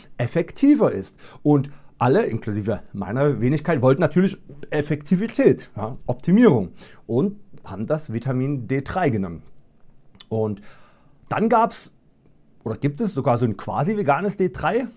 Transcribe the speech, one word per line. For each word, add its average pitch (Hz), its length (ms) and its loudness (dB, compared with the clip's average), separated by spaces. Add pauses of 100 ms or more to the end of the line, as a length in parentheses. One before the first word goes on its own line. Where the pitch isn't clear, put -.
(160)
effektiver 180 760 2
ist. 98 240 -6 (280)
Und 143 280 4 (280)
alle, 147 260 4
inklusive 104 560 -4 (140)
meiner 110 480 -2
Wenigkeit, 151 400 0
wollten 135 180 4
natürlich 147 380 2 (320)
Effektivität, 160 1080 0
ja, 110 300 -8
Optimierung 143 640 4 (360)
und 165 320 -2 (240)
haben 196 240 -10
das 151 240 -4
Vitamin 127 560 -4
D 135 140 -2
drei 170 300 0
genommen. 95 320 -4 (880)
Und 110 320 -4 (640)
dann 220 220 0
gab's 226 420 0 (720)
oder 110 140 -6
gibt 143 240 -2
es 208 100 -2
sogar 123 240 0
so 117 80 0
ein 107 140 0
quasi 147 400 -2
veganes 165 400 0
D 185 100 2
drei. 190 380 -2 (100)